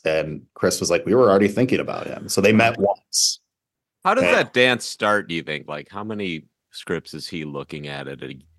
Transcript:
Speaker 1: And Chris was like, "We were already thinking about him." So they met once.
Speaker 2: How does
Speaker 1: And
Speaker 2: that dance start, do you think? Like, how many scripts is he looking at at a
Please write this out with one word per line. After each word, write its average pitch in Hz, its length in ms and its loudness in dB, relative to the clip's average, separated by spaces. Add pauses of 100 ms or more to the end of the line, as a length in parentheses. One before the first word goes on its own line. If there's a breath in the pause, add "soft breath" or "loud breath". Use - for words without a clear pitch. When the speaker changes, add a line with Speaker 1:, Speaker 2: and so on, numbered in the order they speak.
Speaker 1:
And 78 380 -2 (100)
Chris - 280 0
was 85 100 -2
like, 85 160 2
"We 92 80 2
were 120 160 6
already 98 180 6
thinking 104 320 0
about - 260 -8
him." - 220 -10
So 98 140 0
they 104 100 6
met 107 260 4
once. - 600 -2 (640)
Speaker 2:
How 185 80 2
does 254 120 2
Speaker 1:
And 175 100 4
Speaker 2:
that 185 180 2
dance 123 320 2
start, 104 440 0
do 85 60 -6
you 82 80 -4
think? 73 240 -8
Like, 76 220 -12
how 101 160 -12
many 101 400 -8 (280)
scripts - 420 -8
is 76 120 -12
he 82 180 -10
looking 73 440 -10
at 69 180 -12
at 67 160 -12
a 67 160 -14 (200)